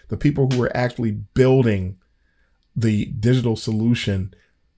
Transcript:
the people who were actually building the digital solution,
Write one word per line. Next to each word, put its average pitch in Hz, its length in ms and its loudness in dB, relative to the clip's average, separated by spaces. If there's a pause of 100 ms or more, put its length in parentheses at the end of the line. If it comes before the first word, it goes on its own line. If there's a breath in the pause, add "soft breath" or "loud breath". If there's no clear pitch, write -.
the 104 80 -6
people 143 300 2
who 127 120 0
were - 160 -2
actually 120 360 -2
building 107 840 2 (800)
the 107 300 0
digital 117 500 0
solution, 107 760 -2 (440 soft breath)